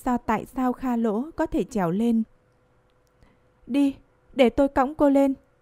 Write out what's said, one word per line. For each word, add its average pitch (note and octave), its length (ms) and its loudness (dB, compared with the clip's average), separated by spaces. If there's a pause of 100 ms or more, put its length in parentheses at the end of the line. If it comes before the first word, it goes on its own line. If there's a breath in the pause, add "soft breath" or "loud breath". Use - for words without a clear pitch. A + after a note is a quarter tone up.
do B3 120 -2
tại A3 280 -4
sao B3+ 280 -4
Kha B3 220 -6
Lỗ A3+ 400 -2
có D#4 100 -4
thể D#4 180 -4
trèo F#3 280 -2
lên. A3+ 320 0 (1400 soft breath)
"Đi, C#4 280 0 (380)
để B3 160 4
tôi C#4 180 2
cõng C#4 280 -2
cô D4 140 4
lên." C#4 240 2 (280)